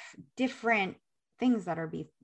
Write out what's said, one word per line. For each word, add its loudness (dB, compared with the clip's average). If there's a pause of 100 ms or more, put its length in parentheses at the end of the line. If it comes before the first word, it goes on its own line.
<sighs> -20
different 0 (420)
things 4
that -2
are -4
be-, -8 (120)